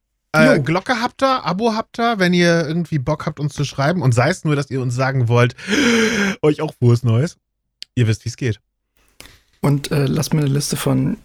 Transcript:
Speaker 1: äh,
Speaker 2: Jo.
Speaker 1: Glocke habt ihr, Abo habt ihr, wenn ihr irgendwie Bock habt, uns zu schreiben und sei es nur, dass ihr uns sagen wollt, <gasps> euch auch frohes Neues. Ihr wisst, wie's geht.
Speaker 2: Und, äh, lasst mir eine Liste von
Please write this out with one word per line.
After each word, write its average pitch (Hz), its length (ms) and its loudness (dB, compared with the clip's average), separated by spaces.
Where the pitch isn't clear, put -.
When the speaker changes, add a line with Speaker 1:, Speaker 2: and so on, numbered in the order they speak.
Speaker 1:
äh, 156 200 6
Speaker 2:
Jo. 151 80 0
Speaker 1:
Glocke 190 380 -2
habt 247 220 -4
ihr, 262 220 0
Abo 208 280 -2
habt 220 260 -8
ihr, 233 200 0
wenn 180 140 2
ihr 170 340 4
irgendwie 156 320 -4
Bock 151 260 -4
habt, 160 140 -8
uns 151 140 -4
zu 147 120 -4
schreiben 147 360 -2
und 127 120 4
sei 123 160 2
es 185 160 -4
nur, 151 100 0
dass 143 140 -4
ihr 131 120 -4
uns 123 140 -4
sagen 131 320 0
wollt, 120 280 2
<gasps> 220 720 0
euch 151 200 0
auch 156 140 -6
frohes 120 280 2
Neues. 120 340 0
Ihr 120 120 2
wisst, 107 180 -2
wie's 113 120 -10
geht. 117 220 -4
Speaker 2:
Und, 143 300 0
äh, 143 140 0
lasst 147 280 -2
mir 156 80 2
eine 143 80 0
Liste 143 280 -2
von 135 480 -2